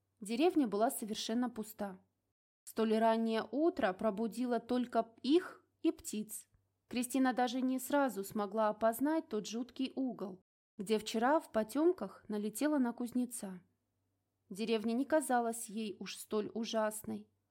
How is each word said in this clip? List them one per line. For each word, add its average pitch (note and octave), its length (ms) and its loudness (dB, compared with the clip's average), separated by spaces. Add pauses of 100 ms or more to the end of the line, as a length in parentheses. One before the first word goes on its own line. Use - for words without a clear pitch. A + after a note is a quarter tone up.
(200)
Деревня C4+ 460 2
была G#3 240 2
совершенно A#3 600 -2
пуста. G#3 480 -8 (680)
Столь A3 340 2
раннее A3+ 520 4
утро C#4 420 2
пробудило A3+ 680 -2
только A#3+ 480 0 (140)
их D#4 400 2 (200)
и E4 100 2
птиц. - 540 -10 (420)
Кристина B3+ 440 0
даже B3 280 0
не C4 180 0
сразу B3+ 460 0
смогла G#3 440 0
опознать A#3 600 2
тот G#3+ 180 -4
жуткий B3 480 -6
угол, G3+ 460 -6 (380)
где G#3+ 200 0
вчера A#3 420 2
в D#4 120 -8
потемках A3+ 760 0
налетела G#3+ 500 0
на A#3+ 140 2
кузнеца. A#3+ 680 -6 (880)
Деревня A3+ 420 0
не B3 120 2
казалась A#3+ 640 0
ей G#3+ 320 -6
уж F#3+ 160 -10
столь G#3 380 -2
ужасной, G#3+ 720 -4 (220)